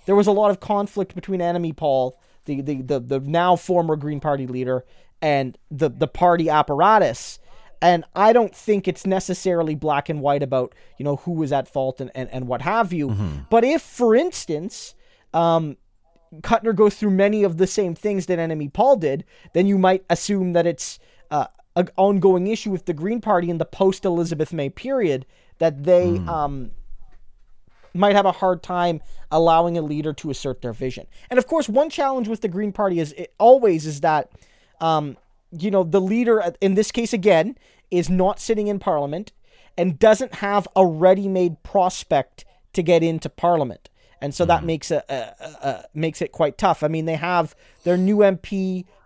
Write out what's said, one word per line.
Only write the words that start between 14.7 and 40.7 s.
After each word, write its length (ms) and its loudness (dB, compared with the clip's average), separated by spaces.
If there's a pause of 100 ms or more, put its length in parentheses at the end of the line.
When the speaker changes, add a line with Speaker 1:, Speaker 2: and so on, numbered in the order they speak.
Speaker 1:
um, 440 0 (640)
Kuttner 340 0
goes 200 4
through 160 -2
many 320 2
of 140 0
the 100 2
same 280 -2
things 300 -4
that 140 -2
Annamie 340 -6
Paul 240 4
did, 260 -2 (300)
then 140 2
you 100 2
might 320 4
assume 440 -2
that 140 2
it's, 320 -6 (320)
uh, 160 -4 (300)
an 180 0
ongoing 520 2
issue 240 -4
with 140 -6
the 80 -4
Green 280 -6
Party 280 0
in 80 -4
the 80 -4
post-Elizabeth 840 -2
May 180 -4
period, 560 -2 (340)
that 260 -2
they, 340 4
Speaker 2:
Mm. 80 -6
Speaker 1:
um, 440 -6 (1200)
might 220 2
have 100 4
a 80 2
hard 280 -2
time 380 -2 (320)
allowing 460 4
a 40 -2
leader 300 -6
to 180 -10
assert 320 -8
their 120 -8
vision. 340 -10 (220)
And 80 0
of 100 4
course, 220 -2
one 200 2
challenge 380 -2
with 140 -6
the 80 -4
Green 240 -6
Party 260 -2
is, 140 -6
it 240 -14
always 480 6
is 160 -10
that, 280 0 (520)
um, 340 -2 (420)
you 140 -4
know, 120 4
the 180 2
leader, 580 0
in 140 2
this 180 0
case 220 -4
again, 440 2 (320)
is 200 0
not 320 0
sitting 260 -2
in 120 -4
Parliament 520 -4 (460)
and 200 0
doesn't 380 4
have 400 0